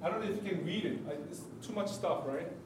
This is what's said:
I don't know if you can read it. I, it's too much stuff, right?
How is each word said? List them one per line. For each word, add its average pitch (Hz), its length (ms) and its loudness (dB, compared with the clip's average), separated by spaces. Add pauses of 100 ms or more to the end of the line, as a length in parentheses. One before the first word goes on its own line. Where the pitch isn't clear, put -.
I 185 40 4
don't 220 160 2
know 196 80 2
if 196 120 2
you 196 80 0
can 170 120 2
read 175 220 2
it. - 140 2 (100)
I, - 40 0
it's - 280 -6 (240)
too - 80 -4
much 202 160 2
stuff, - 380 2
right? 135 180 0 (200)